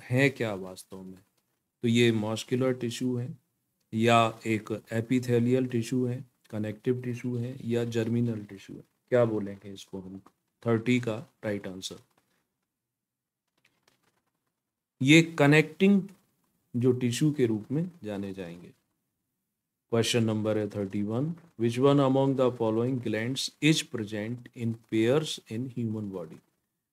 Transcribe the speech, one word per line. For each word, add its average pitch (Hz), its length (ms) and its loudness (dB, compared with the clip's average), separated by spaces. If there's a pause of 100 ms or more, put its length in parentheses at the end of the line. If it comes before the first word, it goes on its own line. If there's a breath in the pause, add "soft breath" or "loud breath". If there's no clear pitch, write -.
हैं 135 320 2
क्या 110 200 -4
वास्तव 92 480 -14
में? 92 160 -18 (640)
तो 120 60 0
ये 120 240 6
मस्कुलर 113 640 -2
टिश्यू 123 420 -4
है, 127 340 -10 (440)
या 113 520 4
एक 107 360 -4 (100)
एपिथेलियल 120 720 0
टिश्यू 123 400 -2
है, 123 180 -6 (260)
कनेक्टिव 110 520 -4
टिश्यू 123 340 -6
है 123 280 -8
या 117 200 -2
जर्मिनल 117 600 -2
टिश्यू 98 320 -16
है, 95 60 -18 (260)
क्या 120 160 4
बोलेंगे 101 480 -4
इसको 95 280 -14
हम? 92 180 -16 (480)
थर्टी 117 340 2
का 113 160 -4 (280)
राइट 104 220 -4
आंसर। 95 300 -12 (3000)
ये 151 200 10
कनेक्टिंग 160 800 4 (760)
जो 123 160 4
टिश्यू 123 400 0
के 131 140 2
रूप 110 260 -4
में 170 180 -2 (140)
जाने 101 300 -8
जाएंगे। 87 340 -14 (1200)
क्वेश्चन 117 340 2
नंबर 107 340 0
है 107 100 -2
थर्टी 104 340 -4
वन, 123 320 -2 (260)
which 120 240 0
one 143 160 6 (100)
among 135 300 2
the 123 180 2
following 117 480 0
glands 113 440 -4 (140)
is 156 300 2
present 110 540 -8 (100)
in 113 160 -2 (200)
pairs 127 440 2 (140)
in 120 260 -8
human 110 340 -4
body? 85 240 -12 (560)